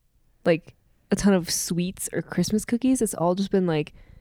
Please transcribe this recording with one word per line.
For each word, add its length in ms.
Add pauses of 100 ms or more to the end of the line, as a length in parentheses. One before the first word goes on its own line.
(440)
like, 300 (360)
a 60
ton 160
of 180
sweets 600
or 80
Christmas 460
cookies. 340
It's 140
all 200
just 160
been, 160
like, 280 (260)